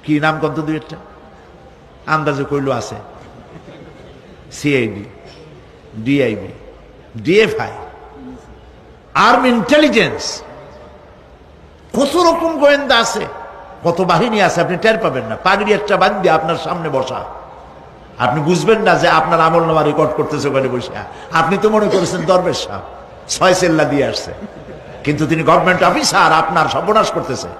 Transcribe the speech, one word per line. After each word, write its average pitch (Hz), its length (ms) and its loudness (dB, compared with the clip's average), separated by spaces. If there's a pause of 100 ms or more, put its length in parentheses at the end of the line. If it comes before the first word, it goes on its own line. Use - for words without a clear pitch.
কি 151 160 0
নাম 156 220 -2
কত 156 60 -2
দুই 151 280 -4
একটা? - 200 -10 (1120)
আন্দাজে 147 360 0
কইলো 135 280 -2
আছে, 117 240 -6 (1600)
সিআইডি, 113 540 -2 (920)
ডিআইবি, 113 520 0 (760)
ডিএফআই, 156 480 2 (1400)
আর্মি 254 360 4
ইন্টেলিজেন্স, 226 920 2 (1500)
কত 277 220 0
রকম 330 440 2
গোয়েন্দা 277 380 4
আছে, - 300 -2 (560)
কত 170 180 0
বাহিনী 196 400 2
আছে, 175 200 2
আপনি 175 160 0
টের 220 200 2
পাবেন 127 280 -2
না। 110 180 -8
পাগড়ি 202 300 2
একটা 196 240 0
বান্ধি 190 320 2
আপনার 160 340 0
সামনে 165 260 -6
বসা, 127 340 -4 (960)
আপনি 123 240 0
বুঝবেন 180 400 2
না 185 140 4
যে 151 120 2
আপনার 160 340 2
আমল 165 220 4
নামা 156 200 2
রেকর্ড 147 280 0
করতেছে 143 360 -4
ওখানে 131 200 0
বসে। 123 240 -6 (400)
আপনি 170 300 2
তো 214 80 4
মনে 208 200 2
করেছেন 175 360 0
দরবেশ 175 320 2
সাহেব 98 240 -10 (480)
ছয় 180 240 2
সেল্লা 165 300 2
দিয়ে 135 220 2
আসছে, - 280 -6 (680)
কিন্তু 147 240 -2
তিনি 160 160 0
গভর্নমেন্ট 175 400 2
অফিসার, 185 500 2
আপনার 160 360 2
সর্বনাশ 202 420 0
করতেছে 127 360 -6 (120)